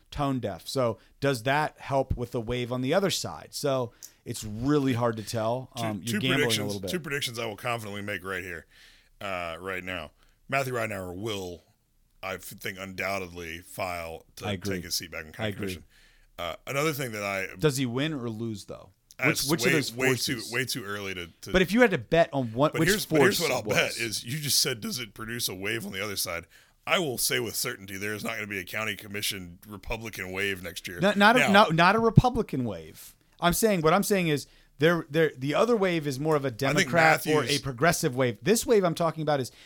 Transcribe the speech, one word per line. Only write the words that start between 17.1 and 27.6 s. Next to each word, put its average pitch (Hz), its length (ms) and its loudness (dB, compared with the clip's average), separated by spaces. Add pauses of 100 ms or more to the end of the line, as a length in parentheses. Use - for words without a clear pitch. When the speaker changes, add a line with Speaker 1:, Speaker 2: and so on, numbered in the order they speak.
Speaker 2:
that 107 120 -6
I 98 240 -2 (120)
Speaker 1:
Does 139 180 2
he 135 80 0
win 135 280 -2
or 120 180 -6
lose, 110 340 -8
though? - 240 -16 (300)
Which, 123 80 0 (140)
Speaker 2:
That's 131 80 -2
Speaker 1:
which 151 120 2
Speaker 2:
way, 120 60 2
Speaker 1:
of 135 60 6
those 131 200 0
Speaker 2:
way 127 140 0
Speaker 1:
forces? 120 420 0
Speaker 2:
too, 110 60 -6
way 127 100 0
too 113 180 -4
early 101 300 -6
to, 90 140 -8 (140)
to - 100 -10
Speaker 1:
But 185 100 6
if 180 100 0
you 233 100 4
had 233 100 6
to 165 80 0
bet 160 340 2
on 127 180 -2
what, 131 220 2
Speaker 2:
But - 60 -2
Speaker 1:
which 165 100 4
Speaker 2:
here's, 202 160 2
but 156 160 4
here's 196 160 6
Speaker 1:
force 165 120 0
Speaker 2:
what - 60 0
I'll - 160 -2
Speaker 1:
it - 40 2
Speaker 2:
bet 135 140 2
Speaker 1:
was. - 100 -8
Speaker 2:
is 113 260 -4
you 156 140 -6
just 147 200 0
said, 127 220 0
"Does 208 180 -6
it 113 140 -10
produce 113 340 -6
a 107 60 -8
wave 101 320 -4
on 202 60 -10
the 95 120 -6
other 104 120 -6
side?" 85 300 -4 (420)
I 156 100 -4
will 139 220 -4
say 131 200 -2
with 110 160 -4
certainty 101 400 -8